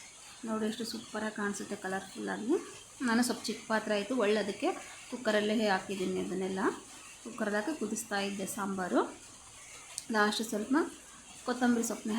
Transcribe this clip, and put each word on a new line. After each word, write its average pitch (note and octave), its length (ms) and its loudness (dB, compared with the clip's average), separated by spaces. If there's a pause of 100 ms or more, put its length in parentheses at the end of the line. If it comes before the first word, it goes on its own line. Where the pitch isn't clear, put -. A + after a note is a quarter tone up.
(480)
ನೋಡಿ A3 240 0
ಎಷ್ಟು A3 220 -4
ಸೂಪರಾಗಿ A3 480 -4
ಕಾಣಿಸುತ್ತೆ G3+ 440 -2
ಕಲರ್ಫುಲ್ಲಾಗಿ. G3 680 0 (520)
ನಾನು A#3 200 6
ಸ್ವಲ್ಪ - 200 -2
ಚಿಕ್ಕ G#3+ 220 -4
ಪಾತ್ರೆ G#3+ 280 2
ಆಯಿತು, G3+ 160 0 (100)
ಒಳ್ಳೆ G#3 220 6
ಅದಕ್ಕೆ B3+ 240 0 (400)
ಕುಕ್ಕರಲ್ಲೇ G#3+ 460 2 (160)
ಹಾಕಿದ್ದೀನಿ F#3+ 540 0
ಅದನ್ನೆಲ್ಲ. F#3+ 340 -2 (640)
ಕುಕ್ಕರಲ್ಲಿ G#3+ 360 0
ಹಾಕಿ D4+ 200 0
ಕುದಿಸ್ತಾ G#3+ 480 -2
ಇದ್ದೆ G3 260 -2
ಸಾಂಬಾರು. G3 460 2 (1160)
ಲಾಸ್ಟ್ G#3+ 360 4
ಸ್ವಲ್ಪ G#3+ 240 0 (720)
ಕೊತ್ತಂಬರಿ A#3+ 420 4
ಸೊಪ್ಪನ್ನ G#3+ 300 -2